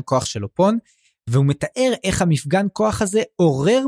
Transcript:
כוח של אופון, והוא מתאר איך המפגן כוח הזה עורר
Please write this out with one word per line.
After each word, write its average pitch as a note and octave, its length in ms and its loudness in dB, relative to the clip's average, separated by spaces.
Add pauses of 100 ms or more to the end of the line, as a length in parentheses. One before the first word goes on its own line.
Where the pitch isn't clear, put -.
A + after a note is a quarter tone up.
כוח B2+ 200 -2
של G#2 180 -8
אופון, G3 340 0 (520)
והוא C3+ 160 2
מתאר A#3+ 480 -2 (100)
איך F#3+ 180 -2
המפגן F3 520 0
כוח G#3+ 280 -2
הזה G#3 200 0 (140)
עורר F3 520 2